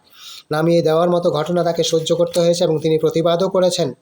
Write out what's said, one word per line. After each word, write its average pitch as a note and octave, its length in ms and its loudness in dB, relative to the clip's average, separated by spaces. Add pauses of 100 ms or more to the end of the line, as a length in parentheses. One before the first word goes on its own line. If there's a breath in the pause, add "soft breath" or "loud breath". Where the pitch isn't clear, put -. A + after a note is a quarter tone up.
(500 loud breath)
নামিয়ে D#3+ 320 2
দেওয়ার D#3+ 280 2
মতো F3 200 0
ঘটনা E3 340 -2
তাকে E3+ 200 -2
সহ্য D#3+ 300 0
করতে E3+ 260 0
হয়েছে F3 240 2
এবং D#3 160 0
তিনি D#3+ 180 0
প্রতিবাদও E3 500 0
করেছেন। F3+ 540 0